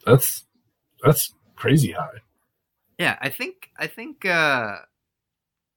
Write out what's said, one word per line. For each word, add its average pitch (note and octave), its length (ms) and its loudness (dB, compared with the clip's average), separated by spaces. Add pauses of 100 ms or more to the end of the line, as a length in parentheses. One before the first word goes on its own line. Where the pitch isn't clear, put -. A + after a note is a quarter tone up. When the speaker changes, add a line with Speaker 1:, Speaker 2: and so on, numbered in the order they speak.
Speaker 1:
That's, - 400 4 (560)
that's - 320 2 (200)
crazy B2+ 380 0
high. - 280 -10 (760)
Speaker 2:
Yeah, C#3+ 220 -2
I C3+ 80 -6
think, - 480 -12
I D#3 120 -6
think, A#3+ 360 -16
uh, C#3 520 0 (1000)